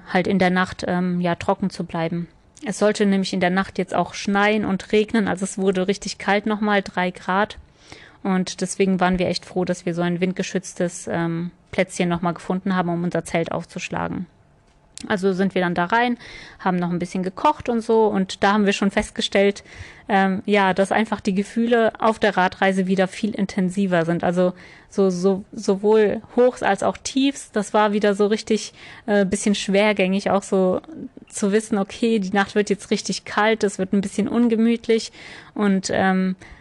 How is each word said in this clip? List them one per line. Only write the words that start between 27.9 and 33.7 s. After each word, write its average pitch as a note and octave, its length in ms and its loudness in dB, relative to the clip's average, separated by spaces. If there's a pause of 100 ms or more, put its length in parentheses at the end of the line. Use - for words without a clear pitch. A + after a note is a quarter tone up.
wieder G#3 200 2
so G#3 140 2
richtig, G#3+ 460 -2 (320)
äh, G3+ 200 4
bisschen G3+ 300 0
schwergängig, G3 720 2
auch F#3+ 140 2
so F#3 380 2 (460)
zu - 240 -2
wissen, A3 260 0
okay, A3+ 420 0
die F#3 120 -4
Nacht G3 240 0
wird G#3 140 2
jetzt - 220 -4
richtig - 340 -4
kalt, A3 380 0
es G3 160 -2